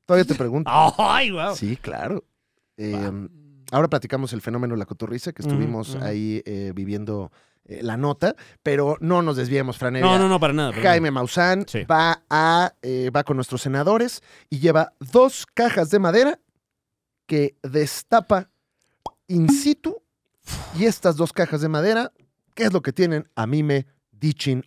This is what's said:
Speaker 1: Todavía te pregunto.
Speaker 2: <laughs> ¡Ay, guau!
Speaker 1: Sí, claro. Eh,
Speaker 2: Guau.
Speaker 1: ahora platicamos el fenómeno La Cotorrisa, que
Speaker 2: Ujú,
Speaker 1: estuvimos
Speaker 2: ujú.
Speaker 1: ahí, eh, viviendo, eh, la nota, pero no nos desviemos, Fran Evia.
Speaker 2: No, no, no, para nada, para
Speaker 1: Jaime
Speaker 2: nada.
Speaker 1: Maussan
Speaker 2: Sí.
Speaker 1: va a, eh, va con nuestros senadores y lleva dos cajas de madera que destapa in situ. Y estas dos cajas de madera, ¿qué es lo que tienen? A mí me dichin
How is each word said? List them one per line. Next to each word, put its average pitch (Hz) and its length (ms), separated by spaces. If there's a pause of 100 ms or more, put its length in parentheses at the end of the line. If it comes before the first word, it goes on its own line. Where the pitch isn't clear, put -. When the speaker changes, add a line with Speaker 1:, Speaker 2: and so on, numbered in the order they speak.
Speaker 1:
Todavía 180 180
te - 100
pregunto. 127 360
Speaker 2:
<laughs> 156 280
¡Ay, 220 320
guau! 180 240
Speaker 1:
Sí, 113 220
claro. - 480 (520)
Eh, 107 160
Speaker 2:
Guau. 101 360 (440)
Speaker 1:
ahora 151 160
platicamos 135 440
el 110 80
fenómeno 120 340
La 101 120
Cotorrisa, 117 460
que - 100
Speaker 2:
Ujú, 147 80
Speaker 1:
estuvimos 117 460
Speaker 2:
ujú. 131 80
Speaker 1:
ahí, 107 420
eh, 98 280
viviendo, 101 560 (360)
eh, - 160
la 113 160
nota, 143 360 (280)
pero 143 380
no 175 220
nos 151 140
desviemos, 127 400
Fran 127 200
Evia. 180 140
Speaker 2:
No, 185 80
no, 190 100
no, 185 120
para 147 140
nada, 147 160
para 104 120
Speaker 1:
Jaime 165 280
Speaker 2:
nada. 135 100
Speaker 1:
Maussan 180 480
Speaker 2:
Sí. 101 160
Speaker 1:
va 165 460
a, 165 500
eh, 127 340
va 143 80
con 139 140
nuestros 127 240
senadores 185 640 (260)
y 135 120
lleva 156 340 (180)
dos 254 400
cajas 196 380
de 208 80
madera 220 420 (840)
que 147 360
destapa 185 840 (800)
in 165 220
situ. 285 500 (800)
Y 208 80
estas 180 300
dos 165 160
cajas 160 280
de 156 80
madera, 214 440 (420)
¿qué 226 100
es 202 80
lo 180 100
que 135 100
tienen? 165 440
A 110 100
mí 151 160
me 139 240 (240)
dichin 131 560